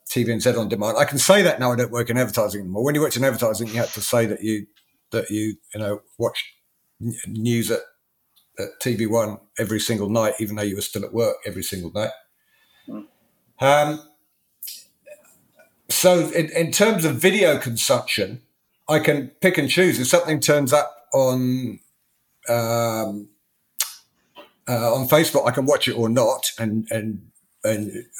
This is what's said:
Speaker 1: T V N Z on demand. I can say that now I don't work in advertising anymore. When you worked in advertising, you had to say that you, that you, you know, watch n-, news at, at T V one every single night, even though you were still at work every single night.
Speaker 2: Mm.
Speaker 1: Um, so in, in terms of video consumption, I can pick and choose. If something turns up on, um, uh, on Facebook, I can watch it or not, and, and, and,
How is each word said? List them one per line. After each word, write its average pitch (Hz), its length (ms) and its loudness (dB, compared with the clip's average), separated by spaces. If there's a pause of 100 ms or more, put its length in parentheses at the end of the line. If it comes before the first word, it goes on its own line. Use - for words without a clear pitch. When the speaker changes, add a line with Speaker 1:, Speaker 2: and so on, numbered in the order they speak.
Speaker 1:
T 123 160 0
V 117 80 0
N 110 80 -2
Z 120 160 2
on 107 120 -2
demand. 107 300 -2
I 143 60 4
can - 140 -2
say 202 240 6
that 156 180 2
now 123 120 2
I 120 40 0
don't 120 140 -2
work 117 200 -4
in 120 80 2
advertising 104 440 0
anymore. 95 220 -4
When 147 100 0
you 147 60 2
worked 147 160 0
in 127 80 0
advertising, 113 440 0
you 107 60 -12
had 117 160 -2
to 107 100 -10
say 117 260 2
that 107 160 -6
you, 107 240 -4 (440)
that 110 200 -4
you, 107 260 -2 (160)
you 107 80 -10
know, 104 220 -6 (160)
watch - 360 -4 (460)
n-, 113 140 -6 (120)
news 113 440 -2
at, 110 100 0 (760)
at - 220 -10
T 120 160 -2
V 110 100 0
one 104 320 0 (200)
every 104 220 -2
single 101 300 -2
night, 110 300 0
even 107 160 -6
though 104 60 -4
you 101 140 -4
were 101 60 -6
still - 220 -8
at - 80 -12
work 110 240 0 (100)
every 92 160 -8
single 85 300 -8
night. 107 180 -4 (760)
Speaker 2:
Mm. - 180 -14 (540)
Speaker 1:
Um, 147 420 2 (1900)
so 175 420 4
in, 165 200 0
in 165 200 -2
terms 202 340 2
of 143 120 0
video 180 420 4
consumption, 117 840 -2 (460)
I 151 100 2
can 143 300 0 (120)
pick 180 180 4
and 139 120 0
choose. 170 300 4
If 123 60 -2
something 160 340 2
turns 143 320 4
up - 400 0
on, 127 680 0 (680)
um, 113 800 0 (1400)
uh, 117 260 0
on 131 140 -2
Facebook, 156 380 4
I 123 40 4
can 131 160 -2
watch 143 220 2
it 123 40 -2
or 113 160 0
not, 123 500 2
and, 110 320 -2
and, 107 400 -6 (340)
and, 104 400 -2 (160)